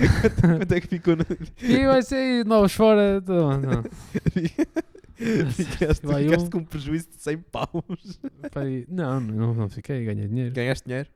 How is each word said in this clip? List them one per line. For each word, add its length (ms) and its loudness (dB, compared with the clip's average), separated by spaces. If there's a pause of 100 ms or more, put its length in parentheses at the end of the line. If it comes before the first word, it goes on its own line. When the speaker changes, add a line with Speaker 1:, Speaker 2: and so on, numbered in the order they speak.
(400)
Speaker 1:
Quanto 320 2
é 100 2
que 60 -10
ficou 300 0
no 80 -2 (360)
Speaker 2:
E 240 4
vai 160 6
ser 440 0
novos 280 4
fora. 480 4
Então, 380 0
não. 240 0
Speaker 1:
<laughs> 1700 -4
Ficaste, 540 -2
Speaker 2:
Vai 180 0
Speaker 1:
ficaste 220 2
Speaker 2:
um. 40 -6
Speaker 1:
com 100 -4
um 40 -4
prejuízo 460 -8
de 80 -20
cem 220 -6
paus. 840 -8
<laughs> 300 -14
Speaker 2:
Pá, 100 -8
aí, 260 -6
não, 320 -4
não, 340 -2
não 160 -2
fiquei, 360 -8
ganhei 220 -4
dinheiro. 280 -4
Speaker 1:
Ganhaste 320 -4
dinheiro? 280 -8